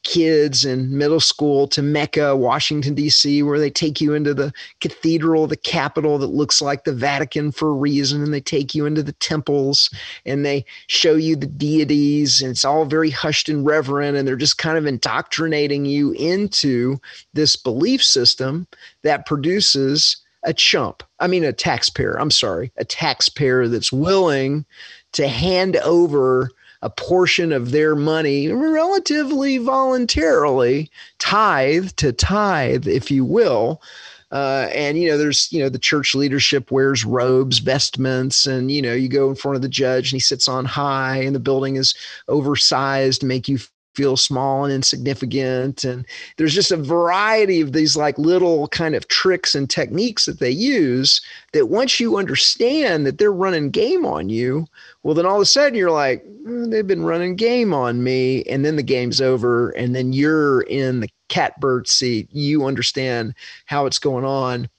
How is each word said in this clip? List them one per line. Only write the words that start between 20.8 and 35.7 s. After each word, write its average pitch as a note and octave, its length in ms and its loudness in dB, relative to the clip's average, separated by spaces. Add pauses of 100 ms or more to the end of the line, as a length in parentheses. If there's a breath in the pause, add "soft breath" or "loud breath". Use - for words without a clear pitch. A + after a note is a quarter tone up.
I E3 80 -2
mean, F3+ 180 2
a C3 80 0
taxpayer, - 680 -2
I'm D3 120 -2
sorry, F#2+ 480 -2
a - 80 -4
taxpayer C3 840 0
that's A#2 240 -2
willing D3 720 0 (480 loud breath)
to C#3+ 160 0
hand F3+ 480 0
over C#3+ 760 2 (320 soft breath)
a A#2+ 60 -6
portion E3+ 640 0
of A#2+ 200 -2
their D3+ 220 4
money D3 560 0
relatively D4+ 1080 0
voluntarily, A#3 1300 2 (280 loud breath)
tithe F3+ 720 2
to C#3+ 200 0
tithe, D3+ 800 0
if - 220 0
you C3+ 120 4
will. D3 600 2 (480 loud breath)
Uh, C3+ 420 -2
and, D3 240 -2
you E3+ 100 0
know, D3+ 120 2
there's, D3 340 0
you E3 80 0
know, C3+ 80 0
the C3 100 -4